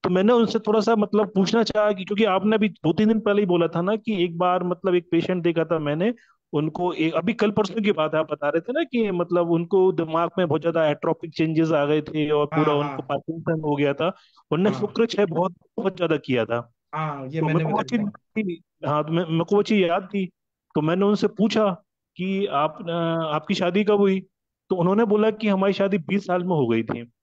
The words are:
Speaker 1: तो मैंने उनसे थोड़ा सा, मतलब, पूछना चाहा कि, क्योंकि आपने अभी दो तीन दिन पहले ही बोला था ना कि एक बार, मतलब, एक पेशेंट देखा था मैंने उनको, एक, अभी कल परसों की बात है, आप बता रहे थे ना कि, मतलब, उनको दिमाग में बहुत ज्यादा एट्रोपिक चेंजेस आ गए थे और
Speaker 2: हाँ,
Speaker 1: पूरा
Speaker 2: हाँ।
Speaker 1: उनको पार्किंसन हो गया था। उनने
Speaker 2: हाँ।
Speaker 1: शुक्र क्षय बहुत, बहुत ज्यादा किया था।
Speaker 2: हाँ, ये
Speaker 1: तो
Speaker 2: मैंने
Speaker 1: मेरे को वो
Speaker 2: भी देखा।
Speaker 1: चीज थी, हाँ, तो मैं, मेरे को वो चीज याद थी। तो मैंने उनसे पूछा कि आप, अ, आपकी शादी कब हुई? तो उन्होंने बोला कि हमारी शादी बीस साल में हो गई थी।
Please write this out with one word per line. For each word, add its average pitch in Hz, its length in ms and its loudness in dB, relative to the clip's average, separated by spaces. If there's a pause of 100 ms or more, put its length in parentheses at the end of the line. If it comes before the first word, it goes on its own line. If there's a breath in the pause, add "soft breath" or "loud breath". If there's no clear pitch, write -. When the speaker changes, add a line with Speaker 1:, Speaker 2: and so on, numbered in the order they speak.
Speaker 1:
तो 180 80 0
मैंने 190 220 4
उनसे 233 260 2
थोड़ा 214 220 2
सा, 226 160 2
मतलब, 208 380 0
पूछना 196 280 2
चाहा 214 300 0
कि, 190 120 -6
क्योंकि 208 200 0
आपने 196 320 2
अभी 208 120 2
दो 165 240 -2
तीन 214 160 2
दिन 220 120 2
पहले 202 220 2
ही 202 40 0
बोला 170 220 2
था 170 140 -2
ना 202 140 0
कि 208 280 -2
एक 170 140 -6
बार, 180 260 0
मतलब, 180 300 -2
एक 175 160 0
पेशेंट 170 320 0
देखा 165 220 0
था 160 140 -2
मैंने 160 360 -2 (380 soft breath)
उनको, 156 400 -2
एक, 160 220 -2
अभी 170 180 0
कल 214 180 0
परसों 214 320 -2
की 202 100 2
बात 156 220 0
है, 156 60 2
आप 151 120 -4
बता 147 160 -2
रहे 160 120 0
थे 240 120 -10
ना 320 120 0
कि, 226 260 -2
मतलब, 175 400 0
उनको 180 420 2
दिमाग 165 460 -2
में 180 100 0
बहुत 151 140 0
ज्यादा 165 260 0
एट्रोपिक 156 420 -4
चेंजेस 160 420 0
आ 147 120 2
गए 147 180 2
थे 151 280 -4
और 147 240 2
Speaker 2:
हाँ, 156 100 2
Speaker 1:
पूरा 147 140 2
Speaker 2:
हाँ। 143 120 -2
Speaker 1:
उनको 135 120 -10
पार्किंसन 160 580 -6
हो 147 160 -2
गया 143 180 0
था। 160 220 -2 (340 soft breath)
उनने 185 200 2
Speaker 2:
हाँ। 135 100 -4
Speaker 1:
शुक्र 220 260 0
क्षय 208 200 0
बहुत, 175 260 -2
बहुत - 440 -6
ज्यादा 160 200 0
किया 123 280 0
था। 117 280 -4 (220)
Speaker 2:
हाँ, 147 340 -6
ये 156 120 -6
Speaker 1:
तो 156 60 0
Speaker 2:
मैंने 160 120 2
Speaker 1:
मेरे 160 120 -2
को 196 60 0
वो - 60 -2
Speaker 2:
भी 240 160 -4
देखा। 208 120 -2
Speaker 1:
चीज - 360 -8
थी, 170 160 -8 (240)
हाँ, 151 180 0
तो 156 80 -4
मैं, 175 140 0
मेरे 165 180 0
को 202 120 0
वो 208 60 4
चीज 202 260 2
याद 185 140 0
थी। 190 240 -4 (480)
तो 156 60 2
मैंने 175 240 2
उनसे 202 240 2
पूछा 208 560 0 (320)
कि 190 300 -2
आप, 151 320 -2 (100)
अ, 165 40 -4 (420)
आपकी 156 200 -2
शादी 185 300 0
कब 208 120 4
हुई? 190 300 2 (420)
तो 185 80 0
उन्होंने 190 280 2
बोला 208 260 2
कि 214 180 -4
हमारी 196 240 2
शादी 196 260 0
बीस 190 280 -2
साल 180 160 0
में 180 140 0
हो 127 120 2
गई 113 140 2
थी। 120 280 -10 (120)